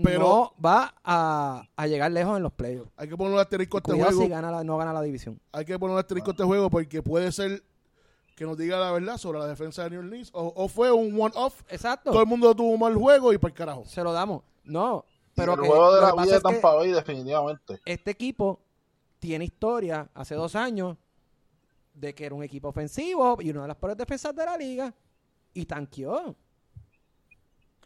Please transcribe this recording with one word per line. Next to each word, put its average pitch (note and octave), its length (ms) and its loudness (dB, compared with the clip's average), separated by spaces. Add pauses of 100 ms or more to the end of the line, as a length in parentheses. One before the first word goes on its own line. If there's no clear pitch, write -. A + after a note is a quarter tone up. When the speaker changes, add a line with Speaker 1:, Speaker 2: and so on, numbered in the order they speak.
Speaker 1:
pero F3+ 180 4
Speaker 2:
no F#3+ 340 6 (100)
va G#3 400 4
a, D3+ 720 -2
a D3+ 120 -4
llegar D3+ 240 0
lejos F3+ 260 0
en F#3+ 60 -4
los C#3 100 -6
playoffs. B2 420 -10
Speaker 1:
hay D3+ 140 -14
que E3+ 80 -12
poner G3 160 -2
un G3+ 60 4
asterisco G3 380 -2
a - 20 -4
este F#3 120 -4
Speaker 2:
Cuidado F3+ 200 4
Speaker 1:
juego. F#3 120 2
Speaker 2:
si F#3 60 2
gana E3 200 -6
la, E3 140 -6
no D#3+ 140 -2
gana D#3+ 160 -4
la D#3 100 -4
división. B2+ 360 -10 (120)
Speaker 1:
Hay D3+ 140 -10
que F#3 120 -6
poner F#3 160 -4
un F#3+ 60 0
asterisco F#3 320 -4
a - 20 -6
este F#3+ 120 -2
juego F#3+ 240 2
porque D#3+ 340 -2
puede F3 280 -2
ser G3 320 -6 (720)
que D#3 100 -12
nos D#3+ 120 -8
diga F3 220 -2
la F#3 120 0
verdad F#3 260 -4
sobre E3 220 -8
la D3 80 -6
defensa D#3 360 -10
de E3+ 80 -8
New F3 80 -12
Orleans G#3 340 -14
o, E3+ 220 -6
o F#3+ 140 -2
fue B3 220 2
un A3+ 280 4
one-off. A3+ 500 -2
Speaker 2:
Exacto. B3 420 -6
Speaker 1:
Todo A3 100 6
el A3+ 60 4
mundo A#3 280 6
tuvo A#3 140 0
un A3+ 100 2
mal A3+ 160 2
juego B3+ 380 6
y G3+ 40 2
para E3 140 -2
el - 60 -16
carajo. D3 280 -10
Speaker 2:
Se - 160 -10
lo E3+ 120 -2
damos. F3+ 280 -4 (220)
No, F3 420 -4
Speaker 3:
Y - 300 -20
Speaker 2:
pero F3 200 2
Speaker 3:
el - 60 0
Speaker 2:
que C#3+ 60 0
Speaker 3:
juego E3 260 8
de F#3+ 80 8
Speaker 2:
lo F#3+ 60 8
Speaker 3:
la F#3 40 6
Speaker 2:
que F3 40 0
pasa F3 100 2
Speaker 3:
vida F#3+ 60 2
de G3 60 8
Speaker 2:
es F#3 60 0
que F#3 100 4
Speaker 3:
Tampa F3+ 220 6
Bay, F3 160 2
definitivamente. D3 920 -4
Speaker 2:
este F3 260 -8
equipo G3+ 500 -6 (580)
tiene D#3+ 260 -6
historia F3+ 680 -4
hace C3+ 200 -14
dos E3 200 -6
años G3+ 420 -4 (960)
de C#3+ 220 -14
que D3+ 100 -14
era C#3+ 80 -12
un C#3+ 100 -12
equipo C#3+ 260 -12
ofensivo B3 720 -2
y E3 100 -6
una C#3+ 120 -10
de C#3+ 40 -12
las D3+ 100 -12
peores G3+ 200 -8
defensas C#4 360 -8
de D#4+ 120 -6
la F4 120 -6
liga C4 360 -8 (580)
y F3 140 -10
tanqueó. D3 680 -8 (1500)